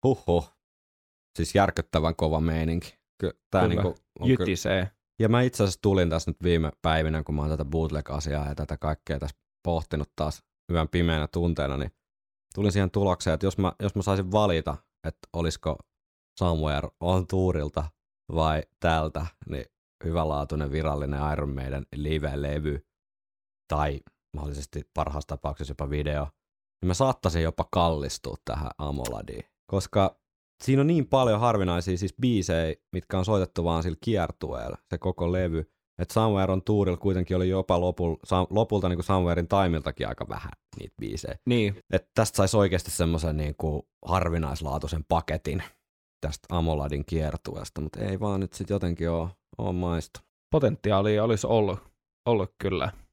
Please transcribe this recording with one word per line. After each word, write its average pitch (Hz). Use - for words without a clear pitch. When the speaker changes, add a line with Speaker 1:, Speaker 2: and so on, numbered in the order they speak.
Speaker 1:
Uhuh. 87
Siis -
järkyttävän 82
kova 78
meininki. 80
Ky-, -
tää 95
Speaker 2:
Kyllä. 85
Speaker 1:
niinku 95
on -
ky- 127
Speaker 2:
Jytisee. 92
Speaker 1:
Ja 110
mä 120
itse 120
asiassa 95
tulin 95
tässä 82
nyt -
viime 82
päivinä, 78
kun 76
mä 73
oon 76
tätä 76
bootleg-asiaa 73
ja 71
tätä 73
kaikkea 76
tässä 73
pohtinut 80
taas 76
yön 80
pimeänä 82
tunteena, 73
niin 69
tulin 101
siihen 95
tulokseen, 92
että 95
jos 95
mä, 95
jos 101
mä 95
saisin 95
valita, 85
että -
olisiko 82
Somewhere 78
on 90
Tourilta 80
vai 78
tältä, 80
niin 71
hyvälaatuinen 76
virallinen 71
Iron 71
Maiden 65
live-levy 73
tai 73
mahdollisesti 73
parhaassa 76
tapauksessa 71
jopa 71
video, 73
niin 92
mä 90
saattaisin 90
jopa 80
kallistua 78
tähän 64
Amoladiin, 60
koska 98
siinä 135
on 139
niin 160
paljon 120
harvinaisia 92
siis 95
biisejä, 90
mitkä 92
on 92
soitettu 92
vaan 82
sillä 82
kiertueella, 73
se 87
koko 87
levy, 85
että -
Somewhere 101
on 95
Tourilla 98
kuitenkin 92
oli 90
jopa 92
lopul-, 87
sa-, 90
lopulta 101
niinku 87
Somewherein 87
Timeiltakin 78
aika -
vähän -
niitä -
biisejä. -
Speaker 2:
Niin. 110
Speaker 1:
Et -
tästä -
sais 95
oikeasti 95
semmoisen 82
niinku 76
harvinaislaatuisen 78
paketin 80
tästä -
Amoladin 73
kiertueesta, -
mut 76
ei 95
vaan 101
nyt 92
sit -
jotenkin 87
oo, 85
oo 101
maistu. 87
Speaker 2:
Potentiaalia 107
olisi 113
ollut, 104
ollut 104
kyllä. 92